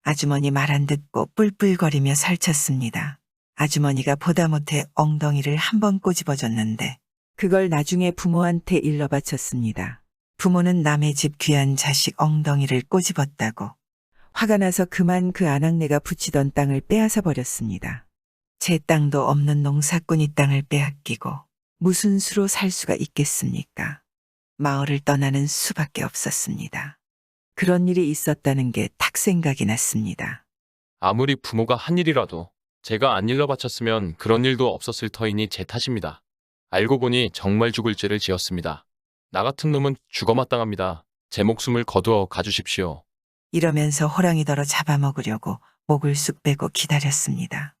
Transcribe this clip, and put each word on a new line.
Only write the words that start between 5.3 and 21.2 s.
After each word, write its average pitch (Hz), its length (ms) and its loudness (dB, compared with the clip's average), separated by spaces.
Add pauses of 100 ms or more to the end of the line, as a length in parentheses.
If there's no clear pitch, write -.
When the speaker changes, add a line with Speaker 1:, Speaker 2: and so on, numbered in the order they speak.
Speaker 1:
한 208 240 0
번 202 200 2
꼬집어줬는데 117 1000 -2 (380)
그걸 190 340 2
나중에 180 400 0
부모한테 175 680 0
일러바쳤습니다. 139 1200 -2 (360)
부모는 180 440 4
남의 147 320 2
집 147 240 -2
귀한 139 380 4
자식 - 440 -2
엉덩이를 147 680 2
꼬집었다고 147 800 -2 (640)
화가 214 240 2
나서 185 280 2
그만 180 460 2
그 180 160 0
아낙네가 147 520 2
붙이던 - 540 -2
땅을 139 280 0
빼앗아 220 400 2
버렸습니다. 120 880 -6 (500)
제 165 220 0
땅도 143 480 2
없는 147 340 2
농사꾼이 151 720 0
땅을 139 360 2
빼앗기고 143 600 -4 (480)